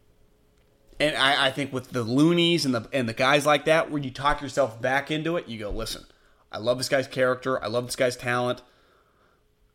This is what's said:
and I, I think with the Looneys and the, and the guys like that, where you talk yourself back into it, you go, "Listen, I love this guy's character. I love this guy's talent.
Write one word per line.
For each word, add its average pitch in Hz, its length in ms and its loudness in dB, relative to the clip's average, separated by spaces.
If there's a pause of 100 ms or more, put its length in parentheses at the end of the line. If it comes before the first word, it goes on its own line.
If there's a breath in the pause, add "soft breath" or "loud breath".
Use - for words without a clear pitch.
(1000)
and 147 180 0
I, 135 300 2
I 131 60 0
think 135 200 -4
with 127 180 -6
the 123 140 -2
Looneys 165 600 4
and 131 100 0
the, 107 180 -4
and 127 160 0
the 113 60 -6
guys 139 320 2
like 147 200 2
that, 156 240 2
where 147 120 -4
you 131 80 -6
talk 143 320 -2
yourself 123 400 -2
back 135 280 -2
into 156 260 -2
it, - 120 -8
you 113 80 -10
go, 104 140 -8
"Listen, 101 320 -8 (480 soft breath)
I - 80 -8
love 120 200 0
this 131 100 -4
guy's 135 180 0
character. 127 560 -2
I 98 60 -4
love 120 180 -2
this - 80 -10
guy's 123 220 0
talent. 123 460 -2 (1120 soft breath)